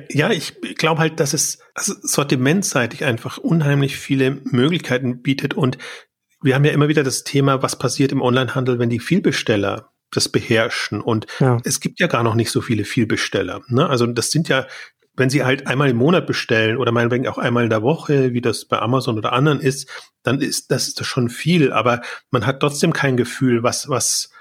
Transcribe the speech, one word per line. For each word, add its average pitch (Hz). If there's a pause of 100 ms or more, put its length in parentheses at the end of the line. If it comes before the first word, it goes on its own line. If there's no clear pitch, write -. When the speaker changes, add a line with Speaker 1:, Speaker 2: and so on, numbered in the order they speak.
Speaker 1:
ja, 147
ich - (160)
glaub 160
halt, 160
dass 139
es, - (140)
also -
sortimentseitig 143
einfach 123
unheimlich 143
viele 135
Möglichkeiten 127
bietet. 139
Und 135 (640)
wir 131
haben 143
ja 151
immer 147
wieder 151
das 131
Thema, 139
was -
passiert 135
im 135
Onlinehandel, 127
wenn 120
die 120
Vielbesteller 113 (200)
das -
beherrschen. 113
Und 110 (140)
Speaker 2:
Ja. 127
Speaker 1:
es 143
gibt -
ja 190
gar 123
noch 113
nicht 113
so 117
viele 104
Vielbesteller, 101
ne? 139
Also 120
das 120
sind 156
ja, 135 (480)
wenn 127
sie 135
halt 139
einmal 135
im 120
Monat 147
bestellen 113
oder 117
meinetwegen 120
auch -
einmal 120
in 113
der 110
Woche, 135
wie 120
das 143
bei 113
Amazon 120
oder 113
anderen 143
ist, 135 (320)
dann 135
ist, -
das -
ist -
das 117
schon 120
viel. 156
Aber 120 (280)
man 117
hat 139
trotzdem 147
kein 131
Gefühl, 120
was, -
was, - (120)